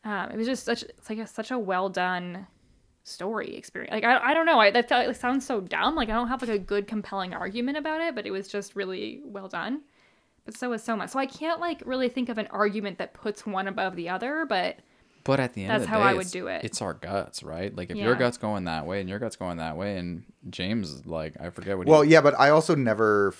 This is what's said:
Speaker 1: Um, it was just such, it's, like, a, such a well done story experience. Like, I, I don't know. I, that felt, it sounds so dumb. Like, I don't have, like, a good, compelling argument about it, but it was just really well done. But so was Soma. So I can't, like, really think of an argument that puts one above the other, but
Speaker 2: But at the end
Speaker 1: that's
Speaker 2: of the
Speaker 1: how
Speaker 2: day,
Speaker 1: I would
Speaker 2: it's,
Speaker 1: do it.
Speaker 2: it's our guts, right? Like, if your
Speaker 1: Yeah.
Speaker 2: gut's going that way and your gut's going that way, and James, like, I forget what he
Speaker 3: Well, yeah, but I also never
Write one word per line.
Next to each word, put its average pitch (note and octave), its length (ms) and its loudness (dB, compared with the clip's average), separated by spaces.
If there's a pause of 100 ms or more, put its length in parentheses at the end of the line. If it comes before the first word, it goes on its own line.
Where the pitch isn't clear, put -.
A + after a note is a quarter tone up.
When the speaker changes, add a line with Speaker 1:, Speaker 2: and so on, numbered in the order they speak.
Speaker 1:
Um, G3+ 260 -4
it - 60 -8
was A3+ 100 -2
just B3+ 180 -2
such, A#3 180 -2
it's, - 260 -20
like, A3 100 -6
a, A3 80 -8
such - 240 -10
a B3+ 80 -2
well F#3+ 300 0
done F3+ 580 -4 (580)
story - 520 -6
experience. - 360 -12
Like, G#3+ 120 -2
I, B3 260 4
I D4+ 40 4
don't E4 120 4
know. D#4 140 6
I, G3+ 120 8
that A#3+ 160 4
felt, B3 200 4
it A3+ 80 -4
sounds B3+ 300 -2
so A3+ 140 -2
dumb. F3+ 340 0
Like, B3 160 0
I - 20 0
don't A#3 160 0
have, B3+ 140 -4
like, A#3 80 -4
a G#3 80 0
good, G3+ 280 -2
compelling G3 480 -6
argument A#3+ 440 -4
about D#4 220 -4
it, E4 140 -2
but G3+ 120 -6
it G3+ 40 -6
was G3 180 -4
just G3+ 280 -6
really G3+ 480 -6
well G3+ 240 -12
done. A3 340 -6 (640)
But A3 120 -14
so B3 140 -6
was A3+ 120 -4
Soma. G3 260 -4
So C4 100 -4
I C4+ 80 -2
can't, D#4+ 340 -6
like, E4+ 260 -4
really B3+ 240 0
think B3 180 -4
of A3+ 80 -6
an G#3+ 120 -4
argument G3+ 500 -2
that - 160 -8
puts - 320 -8
one F#3+ 220 -4
above F#3+ 280 -4
the E3+ 140 -6
other, C4+ 340 -4
but F#3 320 -2 (480)
Speaker 2:
But C3+ 160 2
at B2 140 -2
the G2+ 80 -6
end F#2+ 80 -4
Speaker 1:
that's G#3+ 140 2
Speaker 2:
of - 40 -4
the - 20 -6
Speaker 1:
how A3 80 0
Speaker 2:
day, G3+ 60 4
Speaker 1:
I G3 100 6
would F#3 80 -2
Speaker 2:
it's, F3+ 100 -8
Speaker 1:
do F3+ 160 -8
it. F2+ 160 -6
Speaker 2:
it's - 180 -6
our F2+ 120 -4
guts, - 500 -6
right? F2+ 300 -6
Like, F2+ 160 -8
if F2 60 -6
your G#2+ 180 2
Speaker 1:
Yeah. - 40 0
Speaker 2:
gut's B2 200 0
going G#2 260 -4
that D#2+ 220 -4
way F#2+ 140 -4
and F#2 80 -6
your G2+ 120 -6
gut's A2+ 160 -6
going F2 220 -6
that D#2+ 180 -6
way, G2 220 -4
and F2 260 -8 (260)
James, F2+ 560 -6
like, D#2+ 340 -6
I F2 100 -8
forget F#2 280 -4
what F#2 80 -2
he D#3 60 10
Speaker 3:
Well, D3+ 120 10
yeah, D#3 160 10
but C#3+ 200 6
I C#3+ 100 10
also D#3 240 6
never G#2+ 640 4